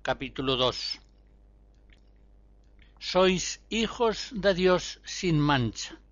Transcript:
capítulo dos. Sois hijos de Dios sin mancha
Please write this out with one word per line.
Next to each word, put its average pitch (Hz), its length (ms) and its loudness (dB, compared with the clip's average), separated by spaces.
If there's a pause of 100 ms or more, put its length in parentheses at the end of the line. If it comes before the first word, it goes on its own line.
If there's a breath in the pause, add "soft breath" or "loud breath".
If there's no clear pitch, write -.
capítulo 131 560 -4
dos. - 440 -2 (2000 soft breath)
Sois 185 680 2
hijos 220 640 -2
de 196 220 2
Dios 180 500 2
sin 170 340 0
mancha 135 600 0 (120)